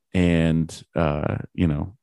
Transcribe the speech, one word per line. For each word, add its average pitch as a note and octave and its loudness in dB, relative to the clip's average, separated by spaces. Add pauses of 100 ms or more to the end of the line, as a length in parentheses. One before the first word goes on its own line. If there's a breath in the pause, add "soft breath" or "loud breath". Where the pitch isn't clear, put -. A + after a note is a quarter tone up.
(140)
and, E2 2 (120)
uh, D2+ 0 (160)
you F2+ 0
know E2 -4